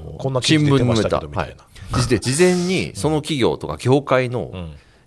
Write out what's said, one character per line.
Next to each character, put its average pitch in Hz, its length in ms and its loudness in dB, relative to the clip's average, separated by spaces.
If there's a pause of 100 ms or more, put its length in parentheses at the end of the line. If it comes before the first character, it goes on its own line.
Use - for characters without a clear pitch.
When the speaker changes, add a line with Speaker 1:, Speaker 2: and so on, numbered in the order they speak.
(180)
Speaker 1:
こ 135 120 -4
ん - 20 -2
な 131 80 0
記 156 180 4
事 151 60 4
出 139 140 4
て 131 60 4
ま 117 120 2
し 107 60 2
た 98 60 0
け - 20 -2
ど、 78 100 0
Speaker 2:
新 73 100 -10
聞 73 60 -10
の 87 60 0
ネ - 0 -
タ。 - 0 -
Speaker 1:
み - 60 -6
た - 40 -16
い - 40 -20
な。 - 420 -8
Speaker 2:
は 123 60 2
い。 - 40 -2
で、 110 100 4
事 135 240 0
前 180 120 6
に 175 400 -2
そ 151 160 -2
の 156 60 2
企 143 220 -2
業 85 180 2
と 78 120 -10
か 76 100 -6
業 135 240 2
界 127 260 0
の 107 240 -6
Speaker 1:
う - 40 -12
ん。 85 160 -10 (340)